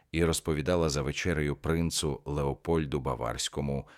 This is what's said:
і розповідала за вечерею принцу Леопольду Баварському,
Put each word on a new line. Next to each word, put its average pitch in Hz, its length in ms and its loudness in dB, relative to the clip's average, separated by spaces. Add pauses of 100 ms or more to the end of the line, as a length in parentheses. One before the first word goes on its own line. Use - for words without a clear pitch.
(120)
і 82 140 2
розповідала 80 640 2
за 71 120 0
вечерею 73 540 0
принцу 80 680 0
Леопольду 71 760 0
Баварському, 67 880 -4 (100)